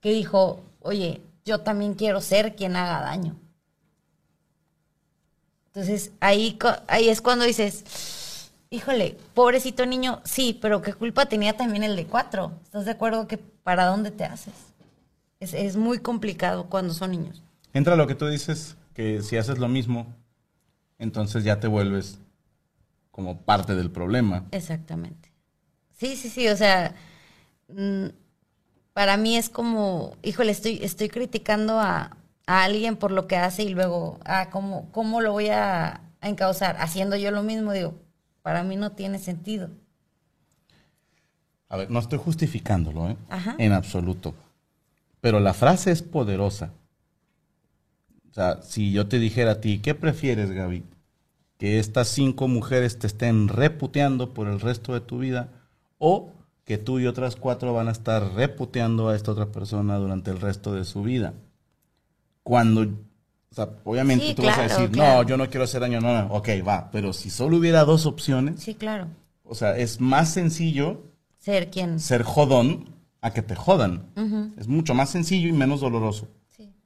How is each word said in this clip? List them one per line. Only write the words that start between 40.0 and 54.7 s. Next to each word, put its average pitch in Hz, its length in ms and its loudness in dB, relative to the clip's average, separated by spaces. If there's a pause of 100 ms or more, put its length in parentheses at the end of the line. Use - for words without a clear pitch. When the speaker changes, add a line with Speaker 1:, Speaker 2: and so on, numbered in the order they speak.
Speaker 2:
A 98 80 -8
ver, 98 160 -4
no 120 80 0
estoy 117 180 -4
justificándolo, 92 920 -2
¿eh? 113 60 -4 (120)
Speaker 1:
Ajá. 185 300 -6
Speaker 2:
En 107 140 4
absoluto. 90 600 -2 (840)
Pero 110 200 4
la 98 120 4
frase 180 380 4
es 165 120 2
poderosa. 101 680 -2 (1600)
O - 40 -20
sea, 90 280 0
si 104 300 -2
yo 104 160 2
te 123 100 2
dijera 113 340 2
a 107 80 -2
ti, 104 200 0
¿Qué 147 160 -2
prefieres, 120 560 0
Gaby? 90 320 -4 (760)
¿Que 104 220 2
estas 107 260 0
cinco 131 400 0
mujeres 123 540 0
te 110 80 -2
estén 107 400 2
reputeando 135 840 0
por 107 140 -4
el 101 140 -2
resto 123 340 -4